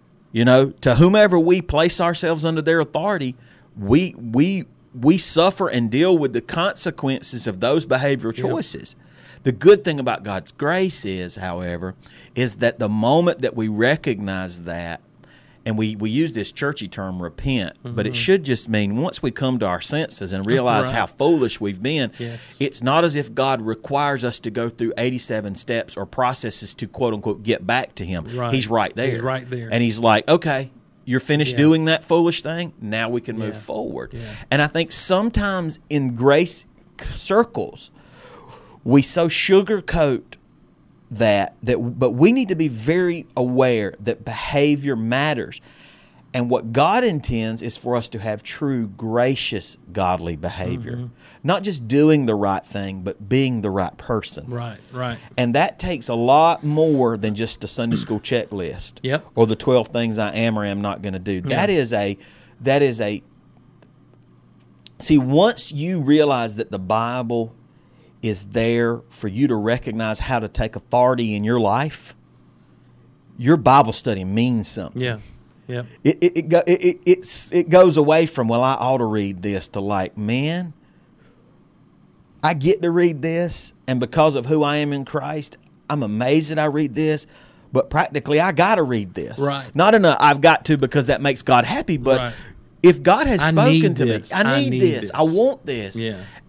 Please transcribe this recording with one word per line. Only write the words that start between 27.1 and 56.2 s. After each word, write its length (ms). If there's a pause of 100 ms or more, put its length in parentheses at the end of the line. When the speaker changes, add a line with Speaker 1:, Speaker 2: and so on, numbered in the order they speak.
Speaker 1:
unquote, 300
get 240
back 280
to 100
him. 200 (100)
Speaker 2:
Right. 180
Speaker 1:
He's 140
right 280
there. 160
Speaker 2:
He's 100
right 260
there. 240
Speaker 1:
And 120
he's 160
like, 280
"Okay, 440 (340)
you're 140
finished 340
Speaker 2:
Yeah. 40
Speaker 1:
doing 280
that 180
foolish 380
thing. 400
Now 280
we 120
can 160
move 160
Speaker 2:
Yeah. 60
Speaker 1:
forward." 540
Speaker 2:
Yeah. 80 (280)
Speaker 1:
And 140
I 40
think 240
sometimes 840 (140)
in 240
grace 500 (480)
circles, 800 (920)
we 200
so 240
sugarcoat 1080 (760)
that, 520
that, 140
but 340
we 200
need 160
to 80
be 140
very 640
aware 640
that 260
behavior 680
matters. 680 (720)
And 160
what 220
God 320
intends 580
is 140
for 220
us 120
to 100
have 220
true, 460
gracious, 880 (160)
godly 460
behavior. 580
Speaker 2:
Mm-hmm. 120 (360)
Speaker 1:
Not 200
just 260
doing 360
the 100
right 300
thing, 360
but 260
being 340
the 80
right 280
person. 520
Speaker 2:
Right, 280 (160)
right. 240 (200)
Speaker 1:
And 180
that 220
takes 300
a 80
lot 480